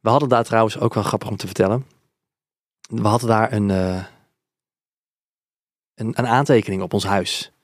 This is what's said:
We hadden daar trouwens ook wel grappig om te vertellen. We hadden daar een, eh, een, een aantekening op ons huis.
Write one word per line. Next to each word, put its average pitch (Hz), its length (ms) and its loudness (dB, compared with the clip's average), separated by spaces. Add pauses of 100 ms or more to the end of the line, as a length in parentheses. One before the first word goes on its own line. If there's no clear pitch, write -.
We 113 80 0
hadden 135 200 4
daar 117 160 4
trouwens 113 340 2
ook 117 160 0
wel 110 80 0
grappig - 260 -4
om - 80 -8
te - 100 -12
vertellen. 95 400 -2 (1040)
We 107 180 -2
hadden 117 200 0
daar 110 240 2
een, 104 180 0
eh, 92 340 -2 (1900)
een, 110 240 -6
een 123 80 0
aantekening 117 560 2
op 90 120 -8
ons 98 100 0
huis. 95 480 -4 (120)